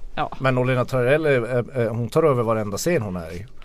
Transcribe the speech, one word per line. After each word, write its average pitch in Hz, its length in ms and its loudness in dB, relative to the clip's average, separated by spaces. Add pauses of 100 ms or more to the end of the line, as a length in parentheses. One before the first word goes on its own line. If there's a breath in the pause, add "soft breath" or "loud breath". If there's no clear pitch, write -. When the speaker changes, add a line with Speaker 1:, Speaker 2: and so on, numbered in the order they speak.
(160)
Speaker 1:
Ja. 156 240 -4
Speaker 2:
Men 131 180 2
Olenna 127 280 2
Tyrell 131 400 2
är, 135 160 4
är, 120 360 -2
är, 113 120 2
hon 117 200 -4
tar 160 140 2
över 131 200 4
varenda 107 340 0
scen 165 240 0
hon 98 140 -4
är 82 180 -8
i. 107 120 -10 (200)